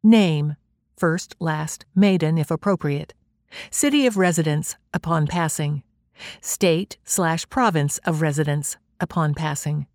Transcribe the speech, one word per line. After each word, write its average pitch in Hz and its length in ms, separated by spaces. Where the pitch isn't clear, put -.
Name, 165 540
first, 170 420
last, 156 560
maiden 180 420
if 151 140
appropriate. 156 640
City 285 340
of 220 120
residence, 160 580
upon 165 360
passing. 151 560
State 180 640
slash 165 440
province 160 500
of 160 220
residence, 147 580
upon 156 340
passing. 151 640